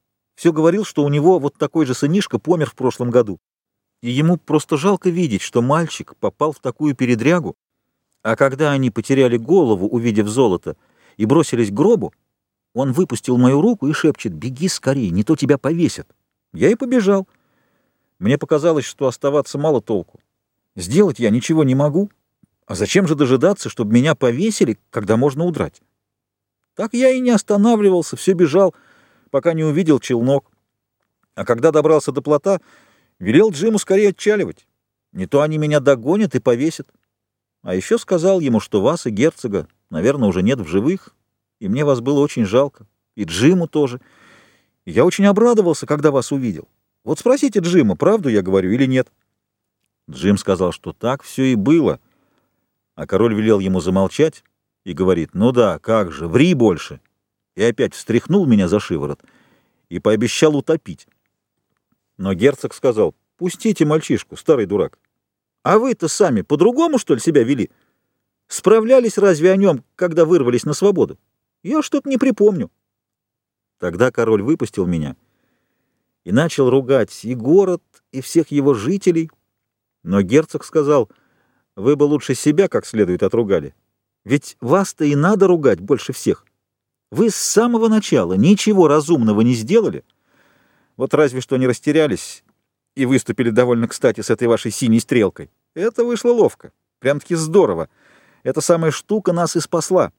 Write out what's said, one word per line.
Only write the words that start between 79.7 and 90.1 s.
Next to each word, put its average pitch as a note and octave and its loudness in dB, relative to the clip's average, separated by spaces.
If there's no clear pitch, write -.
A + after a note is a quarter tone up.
Но F#2+ 0
герцог C#3+ 0
сказал: C#3+ 0
«Вы A#2+ 0
бы C#3+ 0
лучше C#3+ 0
себя D3+ 0
как - -4
следует F#2 -2
отругали. F#2+ -2
Ведь - -4
вас-то E3+ -2
и C#3+ 0
надо F#3 2
ругать C#3 2
больше B2+ -4
всех. - -4
Вы G3 0
с F#3+ -2
самого A3+ 0
начала C3+ 0
ничего F#3 2
разумного C#3+ 2
не B2 2
сделали. A#2+ -2